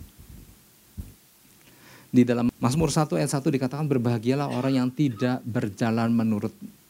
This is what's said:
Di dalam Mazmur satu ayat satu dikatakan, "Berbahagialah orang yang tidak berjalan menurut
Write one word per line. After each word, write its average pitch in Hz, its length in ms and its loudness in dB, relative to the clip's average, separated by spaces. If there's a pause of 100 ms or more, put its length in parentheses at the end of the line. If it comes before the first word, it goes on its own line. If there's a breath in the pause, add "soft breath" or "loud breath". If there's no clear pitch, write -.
(2000 loud breath)
Di 123 160 6
dalam 120 240 2 (160)
Mazmur 156 240 2
satu 156 320 0
ayat 151 160 0
satu 143 160 0
dikatakan, 139 400 -2
"Berbahagialah 120 640 0
orang 135 240 0
yang 127 80 0
tidak 127 560 -2
berjalan 117 720 -2
menurut 110 400 0 (340)